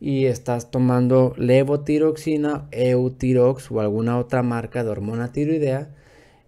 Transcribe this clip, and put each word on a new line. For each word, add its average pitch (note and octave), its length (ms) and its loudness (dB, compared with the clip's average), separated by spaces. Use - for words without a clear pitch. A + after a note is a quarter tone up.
y C#3 220 0
estás A#2+ 440 -2
tomando B2+ 680 2
levotiroxina, D3 1300 0
Eutirox B2+ 1000 0
o A2 80 -2
alguna A2 380 0
otra B2 260 -2
marca A#2+ 400 -4
de A2+ 60 -2
hormona A2 420 -6
tiroidea, C#3+ 600 -2